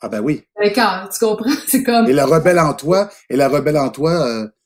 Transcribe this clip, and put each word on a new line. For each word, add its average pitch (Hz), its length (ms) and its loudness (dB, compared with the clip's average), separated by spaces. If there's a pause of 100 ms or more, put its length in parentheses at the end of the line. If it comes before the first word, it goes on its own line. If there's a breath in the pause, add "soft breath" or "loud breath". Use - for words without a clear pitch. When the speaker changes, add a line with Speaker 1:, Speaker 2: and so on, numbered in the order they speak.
Speaker 1:
Ah - 80 -10
ben 107 120 -6
oui. 139 220 -2 (160)
Speaker 2:
Ben, 208 160 0
quand, 196 380 -2
tu - 120 -4
comprends, 220 340 -2
<laughs> - 100 -16
c'est - 160 0
comme 233 240 2
Speaker 1:
Et 127 40 4
la 139 140 2
rebelle 165 320 4
en 151 160 2
toi, 190 340 0 (220 loud breath)
et 123 60 -2
la 139 120 4
rebelle 147 300 0
en 135 120 0
toi, 156 360 -2
euh, 110 220 -6 (180)